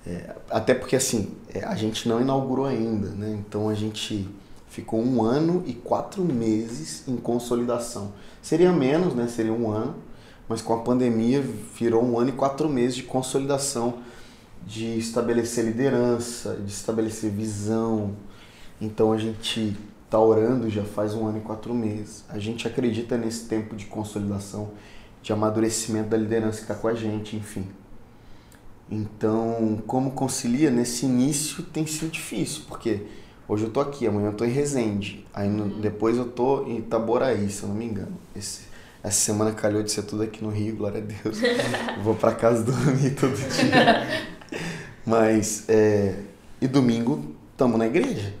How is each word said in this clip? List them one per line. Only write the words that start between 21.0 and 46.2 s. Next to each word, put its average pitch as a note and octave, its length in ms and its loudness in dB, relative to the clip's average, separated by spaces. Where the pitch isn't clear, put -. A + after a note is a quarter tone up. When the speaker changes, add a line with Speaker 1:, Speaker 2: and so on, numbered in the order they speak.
Speaker 1:
um A2 120 -2
ano G#2+ 120 -2
e - 20 -4
quatro A2 340 -8
meses. G#2 540 -4
A G#2+ 100 -8
gente A2+ 300 -4
acredita A#2 480 0
nesse A2+ 300 -2
tempo G#2+ 300 -2
de G2+ 100 -10
consolidação, G#2 840 -4
de A2+ 100 -4
amadurecimento G#2+ 760 2
da A2+ 80 2
liderança A2 460 0
que - 40 -12
tá G#2 80 -4
com A2+ 140 -2
a A2+ 60 2
gente, G#2+ 420 -4
enfim. G2+ 300 -8
Então, A2 960 0
como C3 240 0
concilia, C3 600 2
nesse A#2+ 360 0
início C3+ 560 2
tem D#3 240 -2
sido D#3+ 240 -4
difícil, - 580 -6
porque G#2 340 -2
hoje G#2+ 160 0
eu A2 60 -2
tô C3 100 0
aqui, C#3+ 260 -2
amanhã G#2 220 2
eu G2+ 60 0
tô A2+ 100 -2
em A#2+ 60 2
Resende, A#2+ 840 -2
aí G2+ 160 -2
no, G#2 160 0
Speaker 2:
Uhum. G2+ 160 -4
Speaker 1:
depois A2 360 2
eu B2 120 0
tô B2+ 360 0
em A2+ 140 -4
Itaboraí, A2+ 720 2
se - 120 -8
eu G2+ 60 -6
não G2+ 80 -4
me A#2 100 -4
engano. F#2+ 260 -6
Esse, - 260 -10
essa G2+ 160 -2
semana A2 340 2
calhou G#2+ 300 2
de G#2 80 -4
ser G2+ 120 -2
tudo G#2+ 220 -4
aqui A2 200 -8
no G#2+ 60 -2
Rio, G#2+ 260 -2
glória G#2 220 -4
a G#2+ 60 -6
Deus. G#2+ 340 -6
Speaker 2:
<laughs> - 320 -4
Speaker 1:
Vou G#2+ 120 2
pra A2+ 200 4
casa A#2 300 4
dormir B2+ 500 2
todo B2+ 200 2
dia. B3+ 920 4
Speaker 2:
<laughs> - 540 -10
Speaker 1:
Mas, A2 600 4
é, G#2 480 6